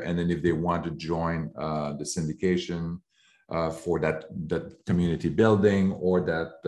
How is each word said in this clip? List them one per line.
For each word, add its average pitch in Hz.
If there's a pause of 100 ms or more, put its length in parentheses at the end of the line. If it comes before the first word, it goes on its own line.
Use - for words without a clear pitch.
And 85
then 87
if 82
they 85
want 82
to 82
join, 82
uh, 76
the 76
syndication, 85 (480)
uh, 82
for 80
that, 78 (240)
that -
community 87
building 98
or 90
that, 82 (160)